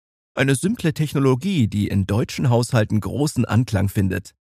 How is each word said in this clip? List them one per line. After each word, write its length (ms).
Eine 180
simple 400
Technologie, 720
die 220
in 180
deutschen 420
Haushalten 520
großen 440
Anklang 440
findet. 460